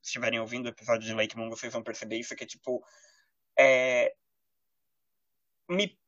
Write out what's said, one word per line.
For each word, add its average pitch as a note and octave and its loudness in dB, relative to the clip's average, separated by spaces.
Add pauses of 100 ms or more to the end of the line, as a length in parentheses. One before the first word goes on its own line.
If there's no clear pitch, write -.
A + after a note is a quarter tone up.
estiverem A#2 -4
ouvindo A#2+ -6
o - -6
episódio A2+ -2
de A2+ -6
Lake A2 -2
Mungo, A2+ -8
vocês B2 -10
vão A#2 -6
perceber A2+ -8
isso, A#2+ -10
que - -12
é A2+ -12
tipo, - -6 (760)
é, B2+ 6 (1600)
me F#3+ -2 (100)